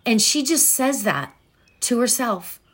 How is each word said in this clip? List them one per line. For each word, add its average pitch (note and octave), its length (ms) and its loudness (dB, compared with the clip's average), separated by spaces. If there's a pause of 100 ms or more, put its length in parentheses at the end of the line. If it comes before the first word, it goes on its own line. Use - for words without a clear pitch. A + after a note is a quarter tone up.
And A3+ 120 4
she D4 220 2
just D4+ 280 2
says C4 340 0
that C#3+ 320 -2 (460)
to A#3+ 180 0
herself A#3 600 -2 (140)